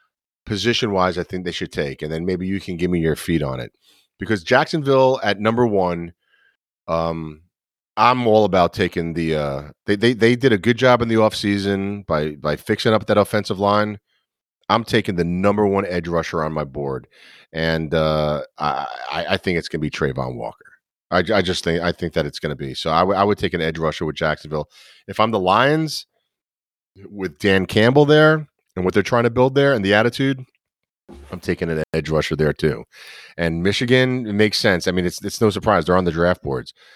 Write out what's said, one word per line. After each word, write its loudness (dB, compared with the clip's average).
position-wise 0
I -4
think -10
they -4
should -8
take, -6
and -6
then -6
maybe -4
you -4
can -10
give -2
me 0
your 0
feet -2
on -6
it. -14
Because -4
Jacksonville 2
at 0
number 2
one, -2
um, -4
I'm 4
all 6
about 4
taking -4
the, 0
uh, -4
they, 2
they, 2
they 4
did 2
a 4
good 0
job 4
in -2
the 0
offseason 0
by, -2
by -4
fixing -2
up 0
that 2
offensive -2
line. 0
I'm 0
taking -2
the 0
number 2
one 0
edge -4
rusher -2
on -4
my -4
board, -8
and, -2
uh, 0
I, -4
I, -6
I 0
think -2
it's -6
gonna -8
be -4
Trayvon -4
Walker. -12
I, 2
I 2
just -4
think, 0
I 0
think -6
that 0
it's -10
gonna -6
be. -10
So -6
I, 2
w-, 2
I 4
would 2
take -2
an -2
edge -2
rusher -2
with -4
Jacksonville. -4
If -2
I'm 2
the 0
Lions, 0
with -10
Dan 2
Campbell 4
there 4
and -2
what 0
they're 4
trying 0
to 2
build 2
there 4
and 0
the 4
attitude, 0
I'm -12
taking -2
an -2
edge -4
rusher -2
there 2
too. -4
And -2
Michigan, 2
it -4
makes 2
sense. 2
I 2
mean, 0
it's, -6
it's -8
no 4
surprise. 2
They're 4
on 2
the 0
draft 0
boards. -8